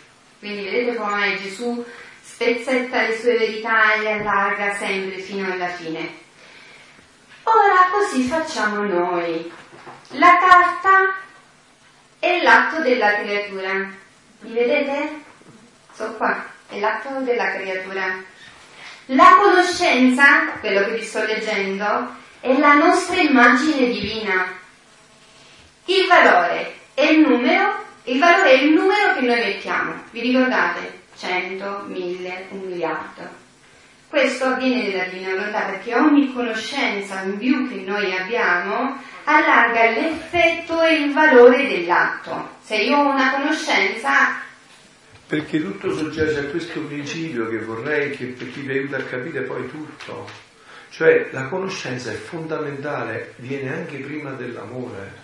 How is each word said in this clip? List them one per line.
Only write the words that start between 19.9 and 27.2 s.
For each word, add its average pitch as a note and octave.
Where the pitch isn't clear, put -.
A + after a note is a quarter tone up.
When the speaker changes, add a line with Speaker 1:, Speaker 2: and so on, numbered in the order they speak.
Speaker 1:
quello G#3
che A3
vi G#3+
sto G#3+
leggendo, G#3
è C4
la D4
nostra F4
immagine B3+
divina. G3+
Il F#4
valore F3+
è C4+
il D#4
numero, D#4+